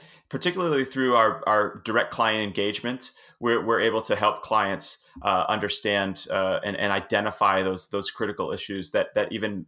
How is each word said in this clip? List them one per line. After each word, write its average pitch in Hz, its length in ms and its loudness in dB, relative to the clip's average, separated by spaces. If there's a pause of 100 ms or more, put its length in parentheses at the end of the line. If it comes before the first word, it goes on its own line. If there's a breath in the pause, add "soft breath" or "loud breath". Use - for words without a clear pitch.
(280 loud breath)
particularly 165 560 0
through 127 320 2
our, 110 320 4
our 107 360 2
direct 113 280 2
client 110 300 2
engagement, 104 680 -2 (300 loud breath)
we're, 117 240 2
we're 110 160 2
able 110 220 2
to 110 120 0
help - 280 2
clients, 101 560 0 (240 loud breath)
uh, 92 260 2
understand, 101 800 -2
uh, 95 340 0
and, 101 120 -4
and 101 160 0
identify 101 720 2
those, 92 260 -4
those 101 240 -4
critical 101 400 -4
issues 98 400 -8
that, 98 220 0
that 104 180 0
even 101 360 -6